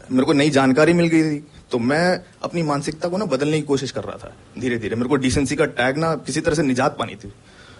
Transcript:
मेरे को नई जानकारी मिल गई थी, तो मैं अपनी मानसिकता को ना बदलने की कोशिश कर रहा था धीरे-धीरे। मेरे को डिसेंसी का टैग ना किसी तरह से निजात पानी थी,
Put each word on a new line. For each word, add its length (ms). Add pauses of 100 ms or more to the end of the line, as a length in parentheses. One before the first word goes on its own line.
(120)
मेरे 140
को 80
नई 160
जानकारी 440
मिल 140
गई 160
थी, 240 (240)
तो 80
मैं 420 (220)
अपनी 200
मानसिकता 460
को 80
ना 80
बदलने 360
की 60
कोशिश 240
कर 120
रहा 140
था 180 (240)
धीरे-धीरे। 360
मेरे 140
को 60
डिसेंसी 400
का 100
टैग 320
ना 180
किसी 260
तरह 140
से 80
निजात 360
पानी 160
थी, 180 (460)